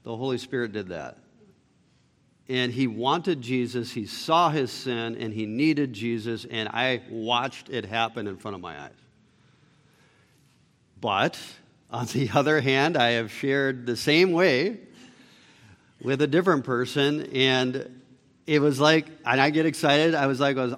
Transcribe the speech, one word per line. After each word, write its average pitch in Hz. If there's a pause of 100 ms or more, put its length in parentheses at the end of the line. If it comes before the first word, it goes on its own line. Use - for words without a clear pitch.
the 117
Holy 127
Spirit 120
did 98
that. 73 (1300)
And 127
he 127
wanted 135
Jesus, 120
he 107
saw 165
his 143
sin, 117
and 110
he 110
needed 139
Jesus, 113
and 110
I 123
watched 120
it 117
happen 113
in 95
front 101
of 92
my 82
eyes. 69 (2000)
But, 104 (540)
on 117
the 123
<laughs> -
other 147
hand, 135
I 120
have 113
shared 135
the 120
same 160
way 170 (1200)
with 131
a 147
different 160
person, 139 (120)
and 131 (560)
it 151
was 143
like, 151 (160)
and 123
I 143
get 160
excited, 156
I 139
was 135
like, 139
I 131
was 120